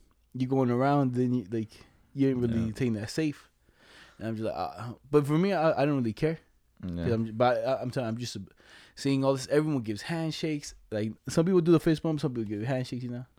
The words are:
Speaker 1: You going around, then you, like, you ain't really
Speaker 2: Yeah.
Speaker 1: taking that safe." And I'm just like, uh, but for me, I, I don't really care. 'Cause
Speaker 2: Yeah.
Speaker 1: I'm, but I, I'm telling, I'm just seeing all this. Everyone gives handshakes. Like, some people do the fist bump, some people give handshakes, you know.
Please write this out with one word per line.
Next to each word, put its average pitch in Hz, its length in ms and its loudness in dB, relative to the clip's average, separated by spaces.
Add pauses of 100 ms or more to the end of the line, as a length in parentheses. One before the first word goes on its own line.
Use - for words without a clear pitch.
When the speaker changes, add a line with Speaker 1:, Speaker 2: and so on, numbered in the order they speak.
(340)
Speaker 1:
You 131 120 -2
going 131 240 2
around, 135 440 4
then 123 200 2
you, 120 160 -2
like, 113 180 -4 (460)
you 139 160 2
ain't 127 80 0
really 117 300 0
Speaker 2:
Yeah. 110 40 -4
Speaker 1:
taking 120 220 -2
that 107 160 -6
safe." 156 400 -4 (680)
And 110 100 -8
I'm 113 80 -4
just 110 100 -4
like, - 100 -2
uh, 104 360 -8 (180)
but 147 160 4
for 151 100 0
me, 190 160 2
I, 156 300 2
I - 20 4
don't 147 140 0
really 113 160 -2
care. 160 240 -2 (420)
'Cause 90 140 -8
Speaker 2:
Yeah. 85 200 -2
Speaker 1:
I'm, 113 100 0 (100)
but 120 320 2
I, 123 160 -2
I'm 123 80 -4
telling, 120 180 -4
I'm 113 80 -4
just 120 200 -8 (580)
seeing 139 300 0
all 135 100 4
this. 131 160 -4
Everyone 147 320 2
gives 107 200 -6
handshakes. 160 720 -4 (160)
Like, 107 220 -2 (160)
some 165 160 4
people 185 160 6
do 165 120 6
the 160 80 8
fist 160 220 2
bump, 160 180 0
some 143 120 -2
people 113 160 -4
give 104 180 -4
handshakes, 127 380 -4
you 120 60 -6
know. 120 160 -10 (120)